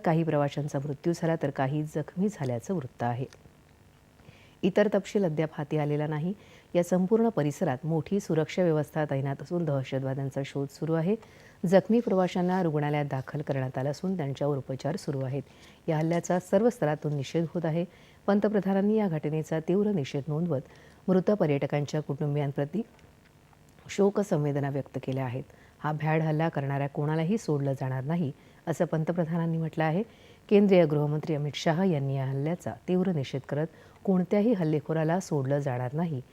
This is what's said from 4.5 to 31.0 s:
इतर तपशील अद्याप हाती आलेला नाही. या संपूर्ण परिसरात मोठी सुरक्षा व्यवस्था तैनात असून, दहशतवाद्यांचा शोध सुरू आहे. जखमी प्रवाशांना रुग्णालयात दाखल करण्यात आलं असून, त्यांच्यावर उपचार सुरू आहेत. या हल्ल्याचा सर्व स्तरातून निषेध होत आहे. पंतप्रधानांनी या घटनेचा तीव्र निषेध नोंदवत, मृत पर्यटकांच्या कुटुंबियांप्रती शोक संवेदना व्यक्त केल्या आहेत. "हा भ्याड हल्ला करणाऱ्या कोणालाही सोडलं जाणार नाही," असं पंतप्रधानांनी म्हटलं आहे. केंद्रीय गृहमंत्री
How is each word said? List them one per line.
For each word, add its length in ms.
इतर 320
तपशील 300
अद्याप 280
हाती 260
आलेला 280
नाही. 260
या 80
संपूर्ण 460
परिसरात 560
मोठी 360
सुरक्षा 420
व्यवस्था 480
तैनात 320
असून, 220
दहशतवाद्यांचा 800
शोध 240
सुरू 240
आहे. 240
जखमी 340
प्रवाशांना 640
रुग्णालयात 480
दाखल 300
करण्यात 380
आलं 120
असून, 260
त्यांच्यावर 400
उपचार 400
सुरू 240
आहेत. 220
या 100
हल्ल्याचा 420
सर्व 300
स्तरातून 440
निषेध 300
होत 100
आहे. 200
पंतप्रधानांनी 680
या 120
घटनेचा 520
तीव्र 320
निषेध 360
नोंदवत, 320
मृत 220
पर्यटकांच्या 680
कुटुंबियांप्रती 840
शोक 320
संवेदना 480
व्यक्त 340
केल्या 220
आहेत. 180
"हा 140
भ्याड 300
हल्ला 260
करणाऱ्या 400
कोणालाही 500
सोडलं 340
जाणार 320
नाही," 280
असं 180
पंतप्रधानांनी 720
म्हटलं 260
आहे. 180
केंद्रीय 360
गृहमंत्री 500